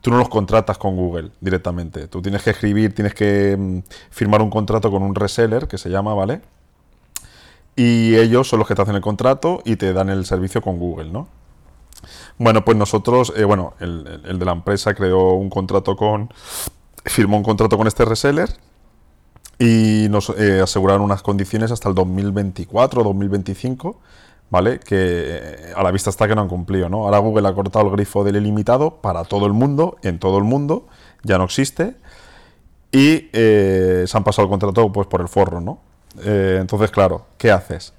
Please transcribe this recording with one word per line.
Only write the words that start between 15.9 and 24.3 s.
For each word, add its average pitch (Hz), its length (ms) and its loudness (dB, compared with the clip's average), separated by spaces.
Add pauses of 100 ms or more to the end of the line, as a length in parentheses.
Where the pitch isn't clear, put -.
con, 107 340 -2 (760)
firmó 104 320 2
un 101 60 0
contrato 107 340 2
con 110 100 2
este 107 180 0
reseller 143 440 0 (1080)
y 110 520 4
nos, 101 280 -2
eh, 101 240 4
aseguraron 98 400 2
unas 101 200 -2
condiciones 107 500 -2
hasta 107 180 -4
el 92 60 -2
dos 92 120 0
mil 98 240 -4
veinticuatro, 107 720 -2
dos 101 120 0
mil 98 140 -2
veinticinco, 123 680 -6 (500)